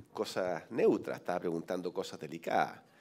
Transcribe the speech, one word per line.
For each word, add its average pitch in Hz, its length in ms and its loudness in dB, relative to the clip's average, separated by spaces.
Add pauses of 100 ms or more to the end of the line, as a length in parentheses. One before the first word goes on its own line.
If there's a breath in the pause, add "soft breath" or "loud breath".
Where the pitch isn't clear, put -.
(140)
cosas 90 560 -2
neutras, 117 480 4
estaba 90 220 -2
preguntando 87 540 -2
cosas 92 260 -6
delicadas. 82 640 0 (200 soft breath)